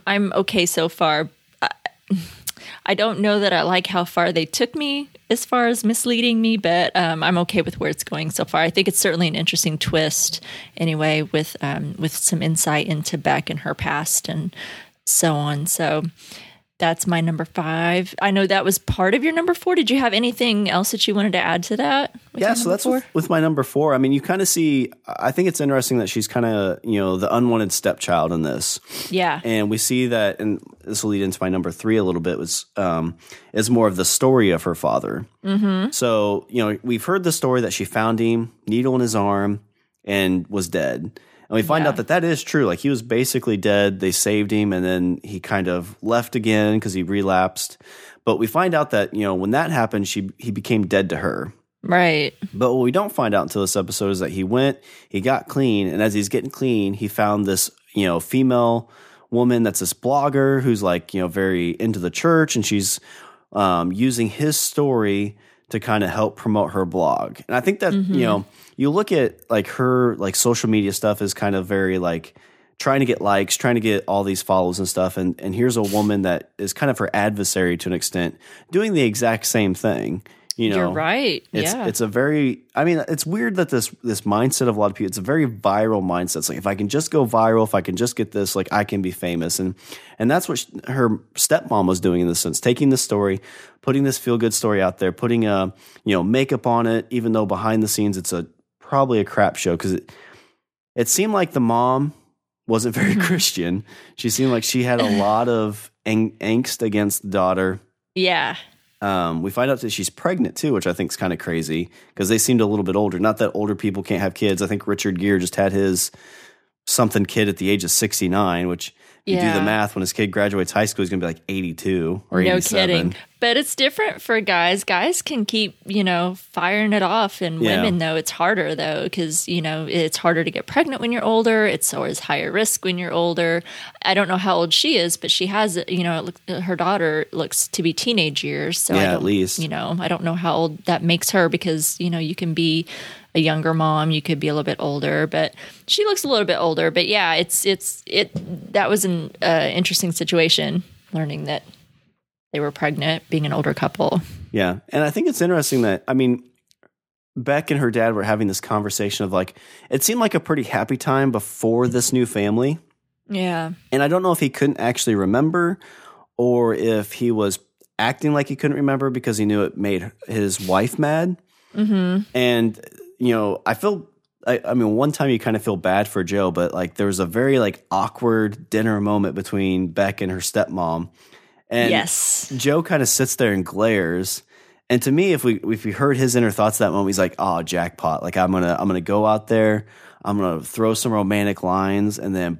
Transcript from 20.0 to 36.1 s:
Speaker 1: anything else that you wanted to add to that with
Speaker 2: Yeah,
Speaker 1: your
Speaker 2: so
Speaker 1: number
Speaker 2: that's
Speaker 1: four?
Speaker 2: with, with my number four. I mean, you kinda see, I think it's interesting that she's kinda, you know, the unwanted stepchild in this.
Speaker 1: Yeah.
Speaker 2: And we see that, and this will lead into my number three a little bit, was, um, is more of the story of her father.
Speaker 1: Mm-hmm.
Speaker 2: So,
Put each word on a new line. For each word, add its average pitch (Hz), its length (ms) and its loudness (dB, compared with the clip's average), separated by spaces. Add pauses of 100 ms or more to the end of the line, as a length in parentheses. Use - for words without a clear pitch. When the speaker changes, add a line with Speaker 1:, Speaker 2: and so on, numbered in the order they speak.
Speaker 1:
anything 220 580 0
else 180 220 0
that - 160 0
you 208 80 0
wanted 208 180 2
to 185 40 2
add 175 280 0
to 214 120 -4
that 277 360 0 (200)
with 233 80 -6
Speaker 2:
Yeah, 196 80 2
Speaker 1:
your 226 60 2
Speaker 2:
so 233 80 -2
Speaker 1:
number 180 80 0
Speaker 2:
that's 202 120 -2
Speaker 1:
four? 254 120 0
Speaker 2:
with, - 180 -6
with 165 160 -2
my 165 100 2
number 156 240 2
four. 147 300 2
I 131 60 2
mean, 135 120 4
you 139 80 2
kinda 185 260 0
see, 147 460 2 (160)
I - 240 -2
think 180 160 2
it's 160 140 -2
interesting 131 380 2
that 101 100 0
she's - 180 -2
kinda, 110 560 0
you 107 160 0
know, 92 160 2
the 92 180 0
unwanted 113 380 2
stepchild 85 600 0
in 82 80 0
this. 73 400 -4 (280)
Speaker 1:
Yeah. 175 360 0
Speaker 2:
And 110 240 0
we 110 80 0
see 127 300 0
that, 110 340 0
and 104 200 -2 (220)
this - 200 -6
will 107 80 0
lead 101 100 0
into 92 180 -2
my 92 80 -2
number 90 240 -2
three 110 240 0
a 110 80 4
little 87 180 0
bit, 85 160 -2
was, - 280 -6 (100)
um, 82 400 -2 (380)
is 110 160 0
more 117 180 4
of 92 80 0
the 90 100 0
story 131 440 4
of 85 140 0
her 85 120 -2
father. 62 500 -2 (200)
Speaker 1:
Mm-hmm. 196 460 0
Speaker 2:
So, 107 580 0